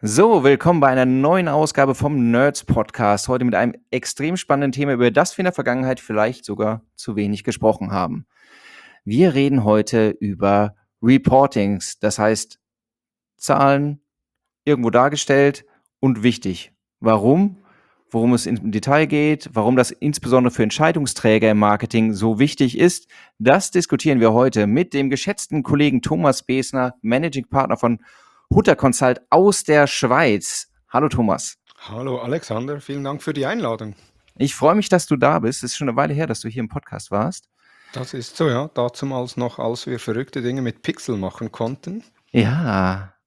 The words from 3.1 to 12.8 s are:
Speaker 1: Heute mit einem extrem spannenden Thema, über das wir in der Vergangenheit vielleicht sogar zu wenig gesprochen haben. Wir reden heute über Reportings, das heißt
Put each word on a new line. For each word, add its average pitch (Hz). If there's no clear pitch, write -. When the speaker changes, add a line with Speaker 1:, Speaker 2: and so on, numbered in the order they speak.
Speaker 1:
Heute 127
mit 117
einem 113
extrem 147
spannenden 139
Thema, 143
über 123
das 143
wir -
in 185
der 180
Vergangenheit 131
vielleicht 110
sogar 107
zu -
wenig 104
gesprochen 107
haben. 95
Wir 139
reden 139
heute 107
über 101
Reportings, 127
das 104
heißt 107